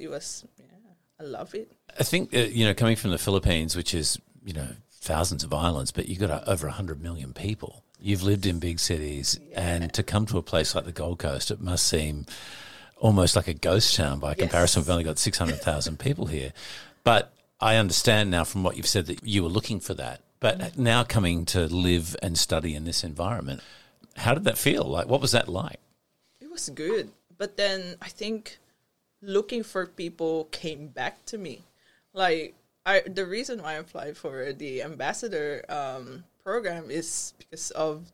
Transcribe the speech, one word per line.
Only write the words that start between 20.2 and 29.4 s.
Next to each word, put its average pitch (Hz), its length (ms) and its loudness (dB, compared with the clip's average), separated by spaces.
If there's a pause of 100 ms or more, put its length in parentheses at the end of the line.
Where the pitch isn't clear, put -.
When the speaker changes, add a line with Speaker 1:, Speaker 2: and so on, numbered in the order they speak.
Speaker 2:
But 117 180 4
Speaker 1:
Mm. - 200 -8
Speaker 2:
now 120 260 4
coming 87 420 2
to 87 200 2
live 87 540 2
and 85 160 -2
study 80 380 0
in 76 100 -8
this 82 200 -2
environment, 82 560 -4 (560)
how 139 180 4
did 165 100 -2
that 117 140 2
feel? 135 240 2
Like, 80 240 0
what 131 140 2
was 131 100 0
that - 180 4
like? - 300 -6 (600)
Speaker 1:
It 294 100 -20
was - 200 -8
good. 185 400 -4 (280)
But 202 180 -8
then 190 460 -2
I - 60 -14
think 214 500 -8 (640)
looking 208 420 -2